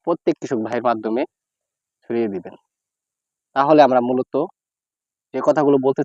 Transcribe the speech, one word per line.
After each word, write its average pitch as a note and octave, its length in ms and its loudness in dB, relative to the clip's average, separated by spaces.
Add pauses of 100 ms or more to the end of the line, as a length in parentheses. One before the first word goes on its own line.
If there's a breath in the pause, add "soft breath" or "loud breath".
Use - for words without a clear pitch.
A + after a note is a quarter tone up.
প্রত্যেক E3 360 -2
কৃষক B2+ 260 -6
ভাইয়ের A#2+ 220 -6
মাধ্যমে A2+ 340 -4 (800)
ছড়িয়ে A#2 340 -4
দিবেন। - 200 -12 (1000)
তাহলে D3 300 6
আমরা B2 220 2
মূলত B2+ 260 -4 (1000)
যে C3 140 -6
কথাগুলো C#3+ 280 2 (100)
বলতে C#3 180 -2